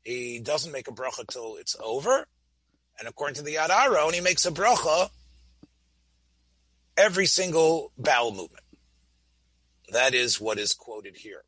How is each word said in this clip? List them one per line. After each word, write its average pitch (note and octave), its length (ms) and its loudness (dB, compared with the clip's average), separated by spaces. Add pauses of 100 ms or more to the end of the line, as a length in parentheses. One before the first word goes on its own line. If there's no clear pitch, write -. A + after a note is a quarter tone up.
He A#2+ 360 -8
doesn't D3 320 -4
make C3 160 -10
a C3 40 -12
bracha A#2+ 360 -8
till A2+ 280 -12
it's - 260 -8
over. C#3+ 460 0 (720)
And A2+ 100 -12
according C#3+ 280 -6
to C#3+ 60 -10
the D3+ 140 -8
Yad D#3 140 0
Aron, F#3 440 4
he F3 80 -2
makes F3+ 240 2
a F3+ 60 0
bracha F#3 580 2 (1900)
every F#3+ 280 4
single E3 720 2
bowel B2 340 2
movement. F#2 320 -14 (1300)
That B2+ 220 2
is A#2+ 260 0
what G#2+ 200 -2
is G#2 140 -2
quoted G2+ 440 -12
here. G2 300 -18